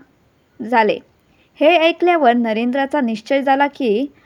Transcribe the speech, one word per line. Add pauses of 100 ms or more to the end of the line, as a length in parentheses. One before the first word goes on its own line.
(720)
झाले. (600)
हे
ऐकल्यावर
नरेंद्राचा
निश्चय
झाला
की (200)